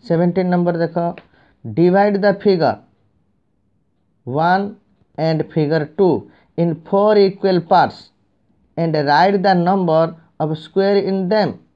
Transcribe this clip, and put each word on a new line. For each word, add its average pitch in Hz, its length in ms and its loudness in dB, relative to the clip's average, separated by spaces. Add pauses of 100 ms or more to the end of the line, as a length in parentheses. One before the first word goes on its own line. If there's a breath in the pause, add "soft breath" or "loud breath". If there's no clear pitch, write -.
सेवनटीन 175 420 0
नंबर 175 300 -2
देखो, 170 340 -4 (540 soft breath)
divide 180 520 0
the 196 180 0
figure 165 440 0 (1500)
one 180 500 -2 (420)
and 160 340 -2
figure 151 340 0 (120)
two 170 320 0 (280 soft breath)
in 170 240 0
four 208 360 2
equal 190 440 0
parts 160 480 0 (680)
and 165 180 -2 (120)
write 180 360 2
the 196 120 2
number 175 600 0 (260 soft breath)
of 156 180 -4
square 196 440 -2
in 190 260 -4
them। 196 240 0 (240)